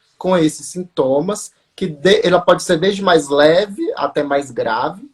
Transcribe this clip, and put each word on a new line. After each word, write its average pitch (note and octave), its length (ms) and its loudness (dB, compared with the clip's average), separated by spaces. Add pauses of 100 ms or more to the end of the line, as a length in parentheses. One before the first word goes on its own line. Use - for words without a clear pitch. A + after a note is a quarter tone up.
(160)
com F#3 200 -2
esses D#3 300 0
sintomas, E3 840 -4 (240)
que F#3 140 -6
de-, F3+ 360 2
ela F3 160 2
pode F3 220 2
ser E3+ 160 0
desde G3 240 -2
mais E3 260 2
leve E3 540 2 (140)
até - 260 -4
mais C#3+ 300 -4
grave B2+ 600 -4